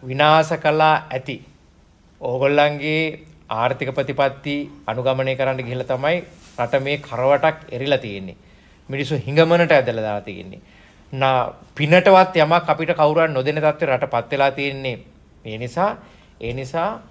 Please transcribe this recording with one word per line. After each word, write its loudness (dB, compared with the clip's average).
විනාශ 2
කළා 4
ඇති. -8
ඕගොල්ලන්ගේ 0
ආර්ථික -2
ප්‍රතිපත්ති -2
අනුගමනය -2
කරන්න -2
ගිහලා -8
තමයි 0
රට -2
මේ -4
කරවටක් 0
එරිලා -2
තියෙන්නේ. -10
මිනිස්සු -6
හිඟමනට 4
ඇදලා 2
දාලා -4
තියෙන්නේ. -16
නා 0
පිනටවත් 6
යමක් 2
අපිට 0
කවුරුන් 2
නොදෙන -2
තත්ත්වයට 0
රටපත් -2
වෙලා 2
තියෙන්නේ. -6
ඒ -12
නිසා, -4
ඒ -8
නිසා -6